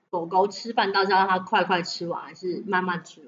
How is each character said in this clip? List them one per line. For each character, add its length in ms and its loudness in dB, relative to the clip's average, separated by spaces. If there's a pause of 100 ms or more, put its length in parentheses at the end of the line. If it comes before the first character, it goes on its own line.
狗 160 -4
狗 220 2
吃 260 -10
饭 180 2
到 100 2
底 60 2
是 40 0
要 80 6
让 80 4
它 100 2
快 260 0
快 200 0
吃 240 -8
完， 160 -6
还 100 -18
是 320 -6
慢 180 0
慢 200 -4
吃 240 -20